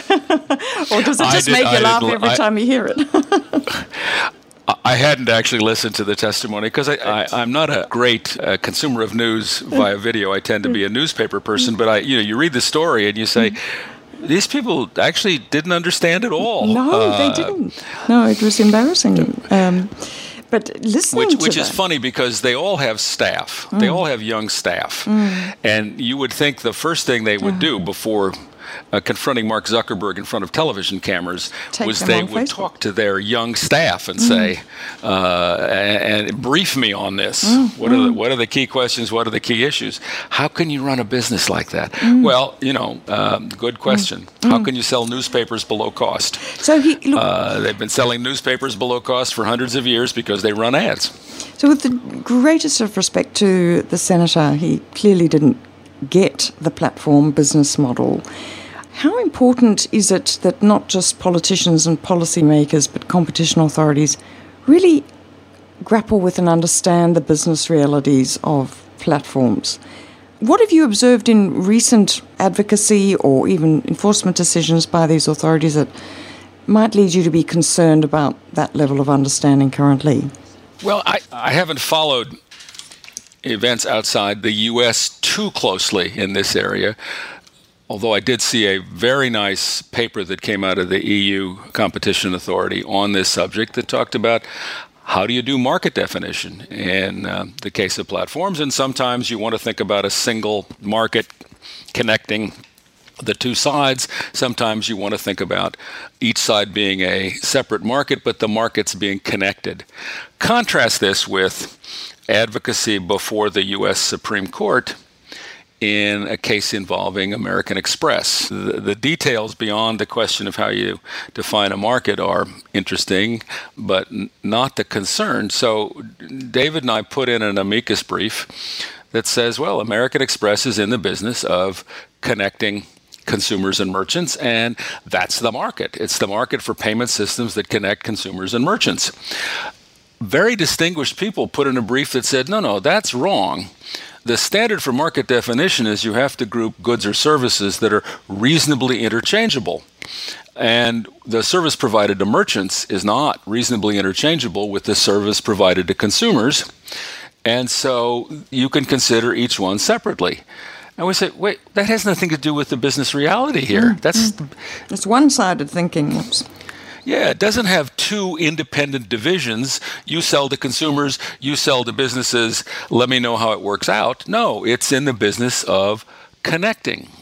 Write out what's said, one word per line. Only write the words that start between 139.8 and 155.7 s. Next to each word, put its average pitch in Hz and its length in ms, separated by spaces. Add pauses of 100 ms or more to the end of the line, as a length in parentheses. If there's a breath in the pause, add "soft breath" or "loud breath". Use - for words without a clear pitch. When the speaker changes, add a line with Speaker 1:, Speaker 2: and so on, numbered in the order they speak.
Speaker 2:
Very 160 360
distinguished 165 640
people 185 300
put 143 180
in 127 100
a 123 60
brief 123 300
that 123 120
said, 131 240
"No, 214 120
no, 104 200
that's 180 340
wrong. 104 520 (580 loud breath)
The 117 120
standard 208 460
for 131 100
market 143 340
definition 123 600
is 104 180
you 110 100
have 131 240
to 123 80
group 110 360
goods 117 220
or 104 100
services 123 640
that 107 120
are 104 100 (260 loud breath)
reasonably 127 760
interchangeable. 113 800 (760 loud breath)
And 117 520 (180)
the 113 160
service 165 340
provided 104 440
to 101 40
merchants 107 680
is 98 140
not 120 400
reasonably 107 540
interchangeable 104 720
with 98 140
the 107 100
service 101 480
provided 92 460